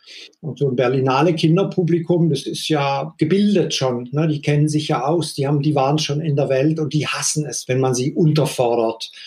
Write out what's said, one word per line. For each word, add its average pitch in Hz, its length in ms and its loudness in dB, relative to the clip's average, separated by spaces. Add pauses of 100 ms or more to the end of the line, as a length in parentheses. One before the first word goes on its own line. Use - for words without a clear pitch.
(420)
Und 143 160 -8
so 143 100 0
ein 123 80 0
Berlinale 131 600 2
Kinderpublikum, 170 960 2
das 127 160 -2
ist - 200 -8
ja 139 520 -2
gebildet 185 560 2
schon, 123 360 -2
ne? 156 160 0
Die 147 140 -2
kennen 147 260 2
sich 151 200 -2
ja 127 180 -2
aus, 160 300 -2
die 135 100 -2
haben, 143 160 0
die 147 140 0
waren 139 240 2
schon 147 200 -2
in 156 160 -2
der 139 140 0
Welt 143 300 2
und 147 140 -4
die 143 120 0
hassen 147 400 -4
es, - 220 -10
wenn 127 120 0
man 131 140 2
sie 123 200 -2
unterfordert. 135 960 0 (160)